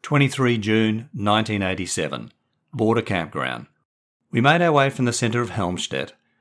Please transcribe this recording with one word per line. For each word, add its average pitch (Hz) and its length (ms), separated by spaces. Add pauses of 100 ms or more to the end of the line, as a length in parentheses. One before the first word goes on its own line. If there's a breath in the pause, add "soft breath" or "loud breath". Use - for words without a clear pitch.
Twenty-three 131 560
June 110 540
nineteen 107 500
eighty-seven, 85 680 (420)
border 113 300
campground. 76 640 (640)
We 120 100
made 156 220
our 170 80
way 139 200
from 127 160
the 117 60
centre 120 280
of 110 100
Helmstedt 87 640 (280)